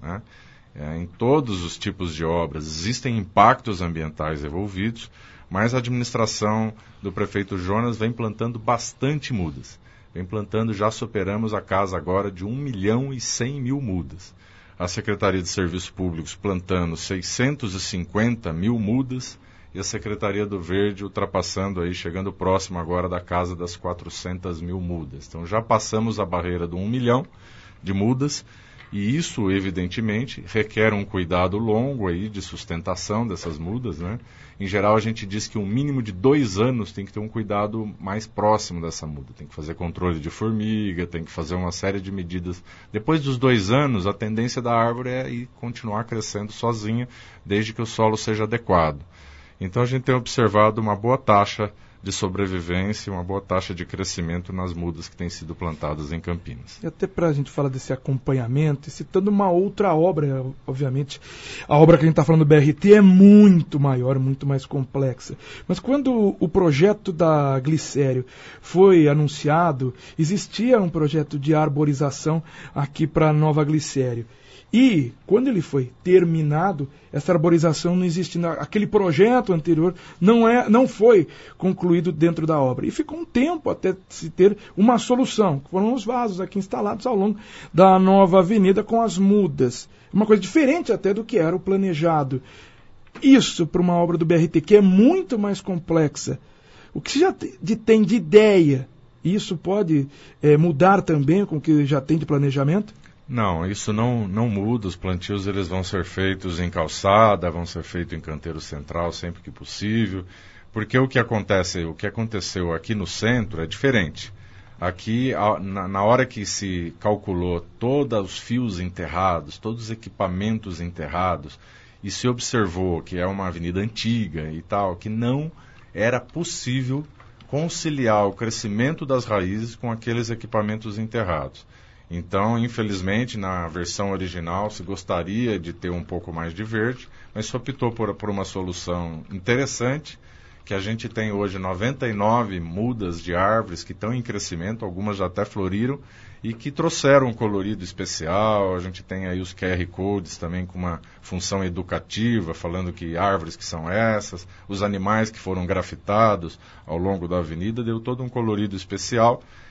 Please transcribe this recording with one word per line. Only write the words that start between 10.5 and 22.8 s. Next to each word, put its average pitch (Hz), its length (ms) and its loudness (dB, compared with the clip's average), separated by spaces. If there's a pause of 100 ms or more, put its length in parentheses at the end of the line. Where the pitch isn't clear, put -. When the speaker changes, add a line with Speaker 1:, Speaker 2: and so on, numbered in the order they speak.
Speaker 1:
já 104 160 0
superamos 107 640 -4
a 101 60 -4
casa 95 380 -2
agora 92 340 -2
de 92 140 -10
um 117 100 -6
milhão 131 580 -2
e 123 60 -10
cem 131 420 -6
mil 135 200 -4
mudas. 92 520 -8 (460)
A 92 80 -4
Secretaria 98 540 -2
de 87 80 -8
Serviços 90 400 -4
Públicos 82 440 -6
plantando 90 640 -4
seiscentos 107 800 -4
e 95 80 -8
cinquenta 104 720 -4
mil 110 260 -2
mudas 123 580 -4 (360)
e 90 60 -10
a 98 40 -8
Secretaria 104 640 -4
do 101 140 -6
Verde 98 440 -2
ultrapassando 95 800 -4
aí, 90 120 -4
chegando 95 380 -6
próximo 92 480 -2
agora 90 300 -2